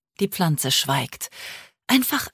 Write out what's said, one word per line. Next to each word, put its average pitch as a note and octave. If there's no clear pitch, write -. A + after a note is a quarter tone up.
Die G3
Pflanze D#3
schweigt. -
Einfach C4